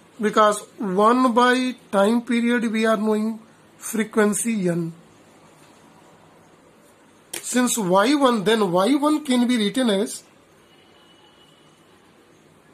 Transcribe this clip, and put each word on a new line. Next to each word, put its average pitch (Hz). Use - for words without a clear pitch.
because 208
one 226
by 247
time 214
period 233
we 220
are 220
knowing 214
frequency 214
n. 170
Since 240
Y 196
one, 247
then 208
Y 190
one 294
can 247
be 247
written 220
as 202